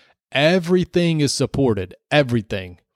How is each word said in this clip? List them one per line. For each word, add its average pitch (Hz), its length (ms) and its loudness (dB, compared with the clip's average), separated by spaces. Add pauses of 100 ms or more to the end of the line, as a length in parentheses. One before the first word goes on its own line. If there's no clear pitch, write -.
(300)
everything 170 880 0
is 139 140 0
supported, 120 600 -2 (160)
everything. 113 680 -2 (180)